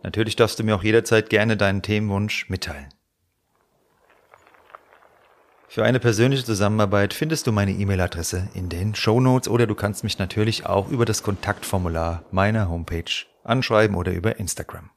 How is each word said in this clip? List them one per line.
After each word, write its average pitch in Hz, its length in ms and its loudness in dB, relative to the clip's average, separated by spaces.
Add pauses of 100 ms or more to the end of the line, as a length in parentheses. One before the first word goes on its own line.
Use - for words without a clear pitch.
Natürlich 107 320 -2
darfst - 240 2
du 113 60 -4
mir 107 100 2
auch 92 80 -2
jederzeit 110 460 4
gerne 107 300 2
deinen 98 240 2
Themenwunsch 104 680 -2
mitteilen. 76 400 -6 (2750)
Für 113 160 -2
eine 123 140 2
persönliche 120 460 2
Zusammenarbeit 101 680 0
findest 160 340 -4
du 120 60 0
meine 101 200 2
E-Mail-Adresse 92 800 -2
in 90 140 -6
den 92 260 -4
Shownotes 127 540 2
oder 117 180 2
du 107 80 -2
kannst 101 300 -4
mich 104 140 -4
natürlich 107 460 -2
auch 98 240 0
über 123 160 2
das 107 180 0
Kontaktformular 85 1080 -2
meiner 101 400 2
Homepage 85 400 -6 (320)
anschreiben 110 540 2
oder 87 160 -2
über - 260 -2
Instagram. - 580 -10